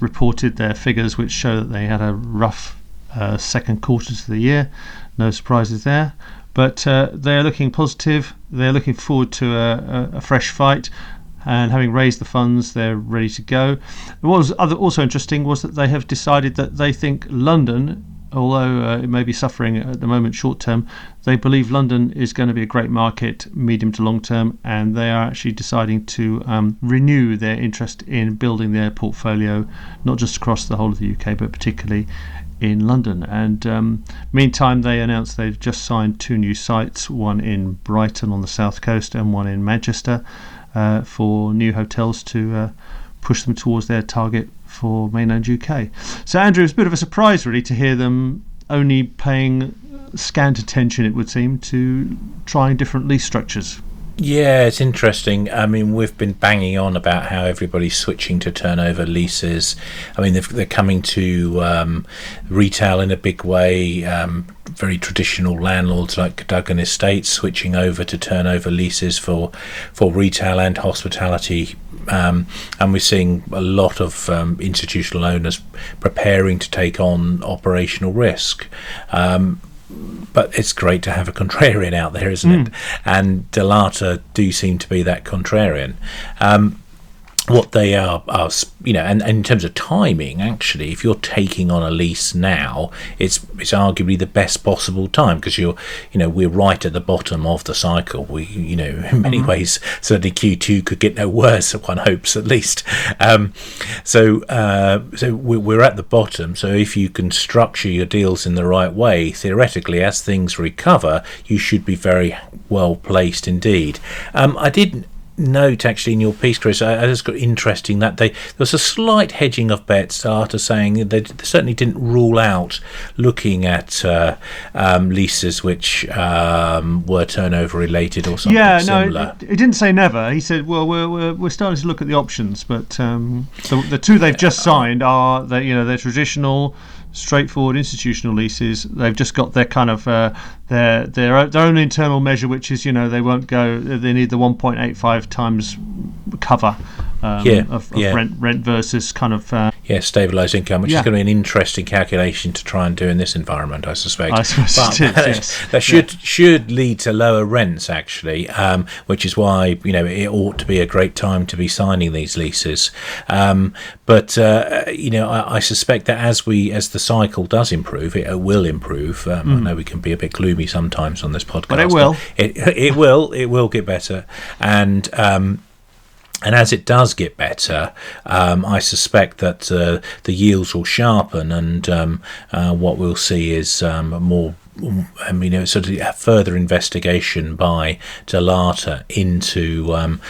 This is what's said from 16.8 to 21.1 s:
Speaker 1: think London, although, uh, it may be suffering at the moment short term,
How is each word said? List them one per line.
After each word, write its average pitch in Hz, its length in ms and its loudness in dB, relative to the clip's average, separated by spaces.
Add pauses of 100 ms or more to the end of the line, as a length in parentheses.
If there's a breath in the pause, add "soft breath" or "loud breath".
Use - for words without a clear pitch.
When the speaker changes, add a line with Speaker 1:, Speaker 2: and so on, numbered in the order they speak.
Speaker 1:
think 143 340 -4
London, 139 760 2 (300)
although, 127 500 0
uh, 117 160 0
it 127 80 -4
may 123 160 0
be 120 100 -2
suffering 117 440 -2
at 127 240 -6
the 123 60 -4
moment 117 280 0
short 131 240 -4
term, 113 280 -2 (380 loud breath)